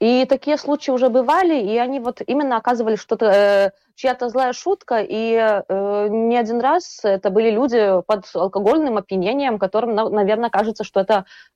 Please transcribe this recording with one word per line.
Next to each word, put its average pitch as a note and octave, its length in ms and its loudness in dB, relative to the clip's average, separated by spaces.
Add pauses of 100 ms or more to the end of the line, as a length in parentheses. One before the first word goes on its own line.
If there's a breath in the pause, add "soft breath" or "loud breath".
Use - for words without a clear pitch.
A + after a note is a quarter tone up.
И B3 240 4
такие C4+ 340 0
случаи C#4+ 320 -4
уже B3+ 200 2
бывали, D4+ 500 2
и G#3+ 180 -2
они B3 220 -2
вот A#3+ 260 -8
именно C4 300 0
оказывали, A3+ 400 -2
что - 180 -4
это, A3 120 0
э, G3+ 440 4 (240)
чья-то B3+ 360 -4
злая B3+ 220 0
шутка, E4+ 480 -4
и, A3+ 340 -2 (340)
э, G3+ 420 -2
не A3+ 260 0
один A#3 240 -2
раз D4+ 440 -2
это G3 260 0
были A3+ 200 2
люди G#3+ 540 2
под G#3 200 -2 (100)
алкогольным G#3 640 0
опьянением, G#3 640 -2
которым, A3 340 -2
на-, G#3+ 160 0
наверное, G#3+ 400 0
кажется, G#3+ 320 -2
что - 160 -4
это, G3 260 2 (320 loud breath)